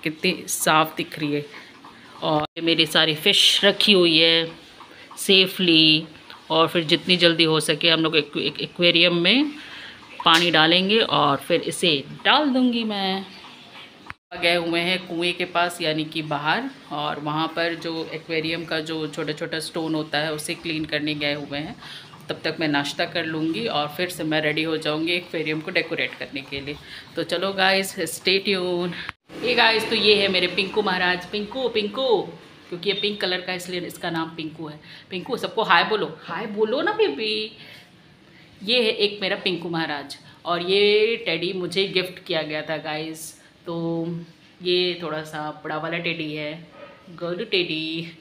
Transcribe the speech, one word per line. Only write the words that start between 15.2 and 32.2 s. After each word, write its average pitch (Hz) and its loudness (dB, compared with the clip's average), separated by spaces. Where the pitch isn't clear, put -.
के 175 -2
पास 175 0
यानी 156 0
कि 160 -6
बाहर, 156 -2
और 151 -4
वहाँ 151 0
पर 170 -2
जो 165 -8
aquarium 160 -4
का 160 -4
जो 156 -6
छोटा-छोटा 156 -6
stone 160 -4
होता 151 -2
है 156 -2
उसे 156 -6
clean 160 -4
करने 151 -4
गए 147 -2
हुए 143 -8
हैं। 165 -10
तब - -6
तक 160 -2
मैं 165 0
नाश्ता 147 0
कर 170 -4
लूँगी 160 -2
और 147 -2
फिर 175 -4
से 175 -8
मैं 156 0
ready 156 0
हो 160 -2
जाऊँगी 156 -2
aquarium 156 -2
को 170 -8
decorate 156 -2
करने 135 -10
के 139 -10
लिए। 139 -10
तो 165 -4
चलो 180 -2
guys, 190 0
stay 190 4
tuned। 180 0
Hey 240 0
guys, 226 4
तो 226 0
ये 208 6
है 196 2
मेरे 185 2
पिंकू 190 -2
महाराज। 180 0
पिंकू, 214 -4
पिंकू, 220 0